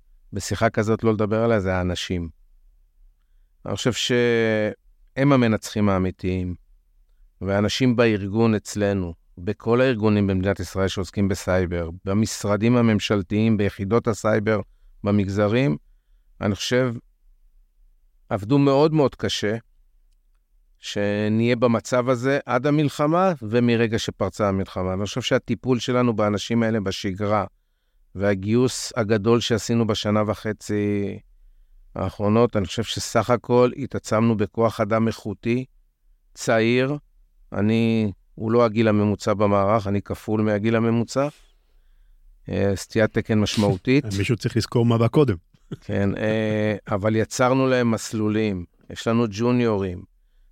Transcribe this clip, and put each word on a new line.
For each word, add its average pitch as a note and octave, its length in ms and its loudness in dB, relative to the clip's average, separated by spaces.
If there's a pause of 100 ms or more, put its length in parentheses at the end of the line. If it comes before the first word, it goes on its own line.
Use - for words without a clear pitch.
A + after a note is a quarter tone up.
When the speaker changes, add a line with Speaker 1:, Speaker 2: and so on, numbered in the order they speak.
(340)
Speaker 1:
בשיחה G#2+ 360 -2
כזאת A2 340 0
לא A2+ 100 4
לדבר G#2+ 300 0
עליה, A#2 160 2
זה F#2 160 -2
האנשים. F2+ 540 -4 (1400)
אני G#2 100 -6
חושב A#2 180 -2
שהם A#2 1400 0
המנצחים A2 580 2
האמיתיים, F#2 640 -2 (880)
והאנשים G#2 540 2
בארגון A2 600 2
אצלנו, G2+ 580 -2 (240)
בכל A2 440 -2
הארגונים G#2+ 460 2
במדינת F#2+ 320 0
ישראל F#2+ 280 -2
שעוסקים G2 400 -4
בסייבר, F#2 640 -2 (160)
במשרדים G#2 720 0
הממשלתיים, A2 800 2
ביחידות G2+ 500 -2
הסייבר, A2 540 0 (420)
במגזרים, G#2 720 0 (640)
אני G2+ 140 -2
חושב, B2 380 -2 (1400)
עבדו A2+ 280 0
מאוד C#3 360 4
מאוד C#3+ 220 2
קשה, G#2+ 420 -2 (1200)
שנהיה G#2+ 720 0
במצב A#2+ 540 0
הזה C3 360 0
עד B2 220 -2
המלחמה D#3 760 2
ומרגע A2+ 580 2
שפרצה G2+ 500 -2
המלחמה. F#2+ 400 -2
ואני F#2+ 160 -4
חושב B2 160 -6
שהטיפול A#2+ 580 -2
שלנו B2 360 0
באנשים G#2 480 0
האלה A2 160 0
בשגרה, G2 640 -2 (720)
והגיוס G#2 800 0
הגדול A2+ 440 2
שעשינו A#2 480 0
בשנה G#2+ 400 0
וחצי G#2 920 -4 (760)
האחרונות, G#2+ 600 0
אני G2+ 100 0
חושב A2 180 -6
שסך - 460 -2
הכל B2 480 2
התעצמנו A2+ 600 0
בכוח A2 440 -2
אדם A2 260 0
איכותי, A#2 580 -6 (680)
צעיר. B2 640 0 (560)
אני, A2 580 0 (240)
הוא A2 160 -6
לא A#2+ 140 4
הגיל A2 220 2
הממוצע G#2 460 2
במערך, G2+ 540 2
אני G2+ 140 -2
כפול G#2+ 400 -4
מהגיל G#2+ 340 0
הממוצע. A#2 520 0 (1200)
אה, G2 260 0
סטיית - 380 -2
תקן A2 260 0
משמעותית. G#2+ 720 2
Speaker 2:
<laughs> F#2+ 60 -4
מישהו G2+ 200 0
צריך - 200 -4
לזכור A#2 280 0
מה A#2 120 4
בא A2+ 100 4
קודם. B2 280 4 (460)
Speaker 1:
כן, G2+ 360 -2
אה, G#2+ 580 0 (120)
אבל G#2+ 280 0
יצרנו B2+ 520 2
להם B2 240 2
מסלולים, G#2+ 760 -2 (240)
יש - 180 -10
לנו A#2 240 2
ג'וניורים. G#2 800 -2 (400)